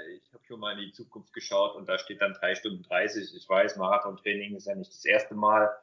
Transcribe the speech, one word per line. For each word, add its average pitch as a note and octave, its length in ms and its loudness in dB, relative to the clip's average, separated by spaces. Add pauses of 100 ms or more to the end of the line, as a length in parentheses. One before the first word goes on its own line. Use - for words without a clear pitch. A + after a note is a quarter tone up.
(180)
ich - 160 -20
habe A#2+ 120 -20
schon A#2 140 -16
mal G#2 140 -6
in G2+ 120 -10
die F#2 60 -16
Zukunft - 420 -20
geschaut G2 420 0
und F#2 120 -14
da F#2 100 0
steht - 240 -6
dann G2 120 2
drei F#2 220 -2
Stunden F#2 280 -8
dreißig. F#2+ 520 -2
Ich - 120 -20
weiß, G2 300 4
Marathontraining G2+ 800 -2
ist G2 120 -12
ja G2 80 -4
nicht F#2 160 -12
das - 140 -12
erste G#2+ 300 4
Mal, G#2+ 340 6 (140)